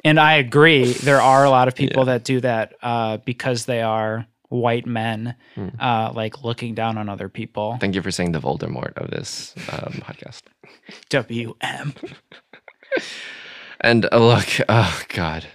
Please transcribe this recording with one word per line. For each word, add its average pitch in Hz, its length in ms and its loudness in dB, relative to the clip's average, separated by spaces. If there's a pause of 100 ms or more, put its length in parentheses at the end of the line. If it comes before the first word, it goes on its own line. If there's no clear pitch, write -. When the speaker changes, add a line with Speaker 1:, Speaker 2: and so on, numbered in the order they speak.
Speaker 1:
And 156 160 6
I 156 140 6
agree, 143 580 6
there 135 300 4
are 135 240 6
a 139 40 6
lot 127 200 4
of 123 60 -6
people 135 260 0
Speaker 2:
Yeah. 127 140 2
Speaker 1:
that 117 100 -6
do 131 160 -2
that, 113 320 -2 (100)
uh, 117 400 -2
because 123 400 -4
they 120 180 -2
are 110 460 -2 (220)
white 120 360 -2
men, 113 500 -6 (200)
Speaker 2:
Hmm. 98 140 -8 (100)
Speaker 1:
uh, 120 340 -2
like, 110 300 -8
looking 117 320 -8
down 113 220 -4
on 107 100 -8
other 98 220 -10
people. 107 500 -8
Speaker 2:
Thank 98 160 -2
you 95 60 -2
for 92 100 -4
saying 87 220 -2
the 76 80 -4
Voldemort - 560 -6
of - 120 -8
this, - 460 -12 (160)
um, - 220 -10 (100)
podcast. - 380 -18 (720)
Speaker 1:
W 117 500 -4
M. 135 360 -8
Speaker 2:
<laughs> - 60 -20 (1800)
And, 117 300 4
uh, 113 80 6
look, 117 280 6 (200)
oh 104 420 2
God, 80 460 -4